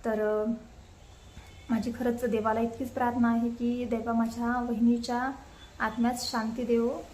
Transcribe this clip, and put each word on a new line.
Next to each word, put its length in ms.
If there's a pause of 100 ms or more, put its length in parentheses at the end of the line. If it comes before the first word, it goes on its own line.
तर, 160
अ, 300 (1200)
माझी 280
खरंच 260
देवाला 360
इतकीच 300
प्रार्थना 380
आहे 200
की 360
देवा 280
माझ्या 480
वहिनीच्या 720 (500)
आत्म्यास 500
शांती 340
देवो. 240 (260)